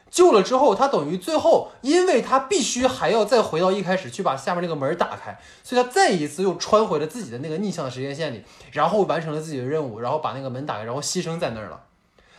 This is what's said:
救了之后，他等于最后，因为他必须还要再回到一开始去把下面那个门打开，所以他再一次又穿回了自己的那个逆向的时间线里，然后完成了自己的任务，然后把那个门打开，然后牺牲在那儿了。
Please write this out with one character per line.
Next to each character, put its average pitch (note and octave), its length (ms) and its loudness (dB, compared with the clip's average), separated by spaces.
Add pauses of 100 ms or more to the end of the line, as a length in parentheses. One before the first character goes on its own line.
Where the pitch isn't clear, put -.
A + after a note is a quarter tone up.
救 F4 220 8
了 A3+ 100 8
之 A#3+ 160 0
后， C4 160 6
他 G3 140 2
等 D3+ 240 0
于 F#3 80 -4
最 D#4 180 -4
后， D4 360 4 (100)
因 F4 240 4
为 C#4+ 160 4
他 B3+ 160 2
必 G4 220 0
须 B3 260 0
还 F3 240 0
要 A3 140 2
再 A3 180 4
回 D#3+ 180 -2
到 F#3 120 2
一 G3+ 100 -2
开 F3+ 140 -2
始 F3 120 -6
去 D#3 140 -8
把 D3+ 140 0
下 F3+ 180 -4
面 F3 80 -2
那 F3+ 60 -4
个 E3 60 -4
门 C#3+ 220 -2
打 E3+ 200 -2
开， - 200 -14 (280)
所 - 120 -4
以 B3 60 4
他 B3 80 -2
再 F#4+ 200 4
一 D#3+ 160 0
次 F#3 180 -4
又 F#3 100 2
穿 G#3+ 320 2
回 E3+ 140 0
了 D#3 60 -2
自 A3 180 -12
己 B2+ 60 -14
的 A#2+ 100 -10
那 D#3+ 80 -10
个 D#3 100 -6
逆 G3+ 140 -2
向 D#3+ 120 -6
的 C3 60 -6
时 B2 100 -10
间 C#3 140 -6
线 D3 180 -6
里， G#2+ 100 -12 (280)
然 D3 180 0
后 G3+ 140 2
完 D#3 180 0
成 D#3 140 -6
了 D#3 60 -4
自 D#3+ 100 -12
己 C#3+ 80 -6
的 B2 60 -4
任 D3 200 -2
务， A2 140 -8
然 A#2+ 120 -4
后 D3+ 100 -2
把 A2 120 -4
那 B2+ 80 -8
个 C3+ 80 -8
门 B2+ 160 -8
打 C3 140 -6
开， G#2+ 60 -8
然 A#2 100 -6
后 C#3+ 80 -4
牺 - 180 -4
牲 E3 180 -6
在 E3 120 -2
那 A2 100 -10
儿 G2+ 80 -12
了。 - 180 -18 (520)